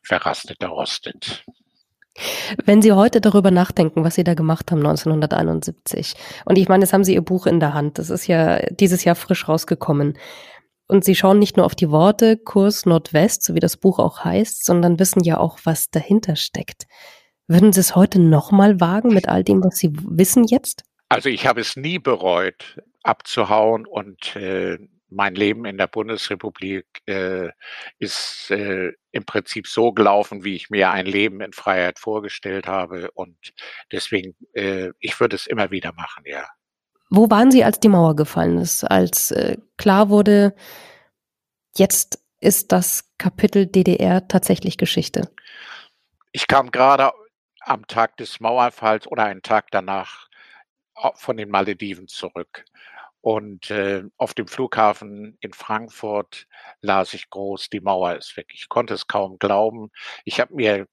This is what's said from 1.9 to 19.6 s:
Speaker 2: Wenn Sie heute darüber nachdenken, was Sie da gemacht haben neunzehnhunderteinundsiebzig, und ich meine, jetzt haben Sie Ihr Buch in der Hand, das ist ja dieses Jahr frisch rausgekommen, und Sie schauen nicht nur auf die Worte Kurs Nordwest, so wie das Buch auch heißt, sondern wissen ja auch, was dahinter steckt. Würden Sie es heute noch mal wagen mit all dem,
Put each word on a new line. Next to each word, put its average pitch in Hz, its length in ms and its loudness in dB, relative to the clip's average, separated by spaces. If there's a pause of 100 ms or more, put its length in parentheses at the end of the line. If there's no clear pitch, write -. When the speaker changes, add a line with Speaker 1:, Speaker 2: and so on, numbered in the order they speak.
Speaker 2:
Wenn 208 160 8
Sie 214 120 8
heute 208 280 4
darüber 196 300 4
nachdenken, 180 520 2
was 165 120 0
Sie 175 100 0
da 170 80 2
gemacht 160 380 0
haben 160 100 2
neunzehnhunderteinundsiebzig, 156 1300 -2 (320)
und 190 100 4
ich 190 140 4
meine, 190 140 6
jetzt 185 100 0
haben 196 100 4
Sie 185 80 2
Ihr - 80 4
Buch 180 260 -2
in 170 140 4
der 147 140 0
Hand, 147 240 -4
das 160 100 -8
ist 180 200 -6
ja 165 320 2 (100)
dieses 180 340 2
Jahr 175 100 4
frisch - 320 -4
rausgekommen, 151 720 -2 (720)
und 190 140 4
Sie 190 100 4
schauen 196 240 4
nicht 208 200 2
nur 185 80 4
auf - 80 -2
die 156 160 0
Worte 214 480 4
Kurs 208 480 0
Nordwest, 165 560 2
so 170 120 -4
wie 165 60 2
das - 160 0
Buch 190 220 2
auch - 260 -2
heißt, 185 400 -2
sondern 175 340 2
wissen 190 240 2
ja 165 140 2
auch, - 280 -2
was - 260 -4
dahinter 185 440 0
steckt. - 520 -10 (600)
Würden 180 280 6
Sie 190 60 4
es - 140 0
heute 190 240 4
noch 160 340 6
mal 196 280 6
wagen 208 320 2
mit 190 160 2
all 185 160 0
dem, 190 180 4